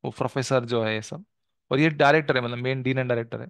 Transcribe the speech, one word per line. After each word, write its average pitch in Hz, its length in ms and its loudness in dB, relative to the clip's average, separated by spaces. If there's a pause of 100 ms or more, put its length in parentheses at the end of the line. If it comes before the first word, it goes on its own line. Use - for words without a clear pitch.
वो 120 60 -4
प्रोफेसर 131 540 0
जो 117 180 0
है 110 100 0
ये 110 80 -4
सब, 147 240 -14 (460)
और 131 80 2
ये 160 100 4
डायरेक्टर 147 480 4
है, 123 60 -2
मतलब 120 140 -6
मेन 131 260 -4
डीन 131 140 0
एंड 127 120 -2
डायरेक्टर 117 320 -4
है। 120 80 -14